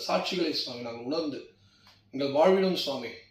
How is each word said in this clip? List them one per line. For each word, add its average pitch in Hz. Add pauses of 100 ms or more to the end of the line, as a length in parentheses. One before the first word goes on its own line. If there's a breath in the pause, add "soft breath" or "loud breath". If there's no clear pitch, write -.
சாட்சிகளை 175
சுவாமி 120
நாங்கள் 117
உணர்ந்து 151 (760 soft breath)
எங்கள் 135
வாழ்விலும் 185
சுவாமி 120 (200)